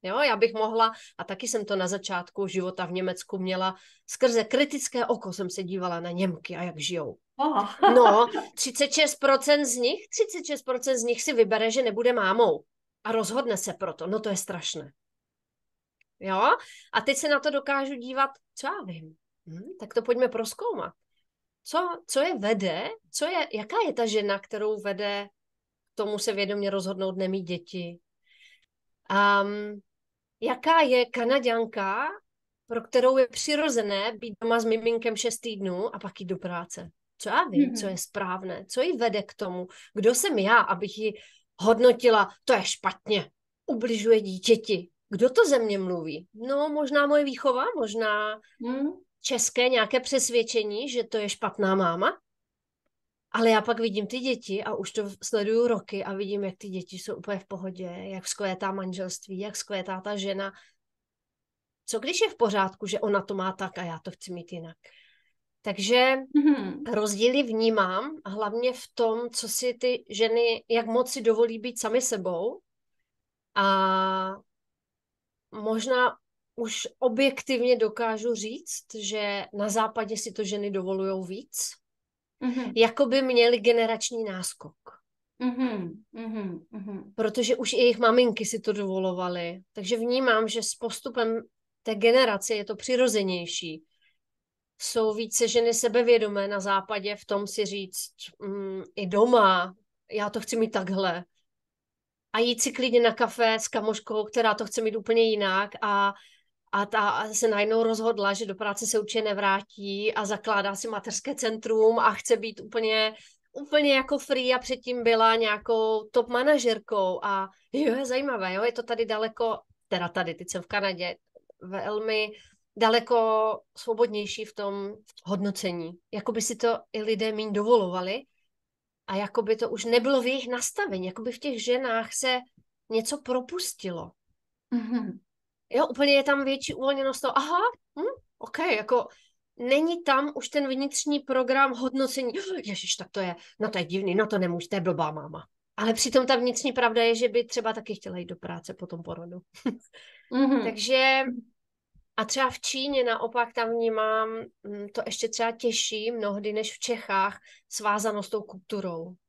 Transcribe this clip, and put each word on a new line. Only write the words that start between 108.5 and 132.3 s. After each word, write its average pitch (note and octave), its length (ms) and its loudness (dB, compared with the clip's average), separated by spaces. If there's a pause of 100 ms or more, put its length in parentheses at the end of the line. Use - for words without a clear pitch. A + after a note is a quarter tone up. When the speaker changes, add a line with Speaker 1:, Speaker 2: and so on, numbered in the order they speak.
Speaker 1:
práce G#3 320 -4
se A3+ 120 2
určitě G#3+ 240 -2
nevrátí G3+ 880 -2
a G#3+ 120 -2
zakládá G#3 500 -2
si - 120 -8
mateřské A3+ 480 -6
centrum A3 640 2
a A3+ 140 6
chce A3+ 240 2
být G#3 220 -8
úplně, A3 540 0 (380)
úplně C#4+ 440 2
jako C4+ 220 0
free B3+ 360 0
a B3+ 60 2
předtím B3 440 -6
byla A3+ 320 6
nějakou A3 760 0
top A#3+ 180 2
manažerkou A#3 920 2
a G3 240 -2 (260)
jo, C#4 220 2
je C4+ 100 -4
zajímavé, B3 480 -2
jo, G3+ 100 -2
je A#3 80 0
to A#3+ 120 -10
tady A#3 220 -2
daleko, A3 520 -2 (300)
teda F3 220 -2
tady, E3+ 260 -4
teď F3+ 140 -16
jsem F3+ 120 -8
v F3 60 -16
Kanadě, F#3 480 -4 (460)
velmi G#3+ 680 -4 (480)
daleko A#3 400 4 (600)
svobodnější G#3+ 680 -2
v - 80 -20
tom G3+ 400 -6 (300)
hodnocení. F3+ 680 -4 (200)
Jakoby G#3+ 300 -4
si A3 140 -4
to A#3 240 0 (140)
i A3 100 -6
lidé A3 280 -2
míň G#3+ 220 -6
dovolovali G3+ 680 2 (840)
a F#3+ 80 -6
jakoby G3+ 400 0
to A3+ 140 -4
už G3 160 -6
nebylo A#3+ 360 4
v A#3 60 -2
jejich B3+ 200 -2
nastavení, A#3+ 600 -4
jakoby A3 240 -8
v - 80 -12
těch B3 240 -6
ženách A#3+ 500 0
se B3+ 260 0 (500)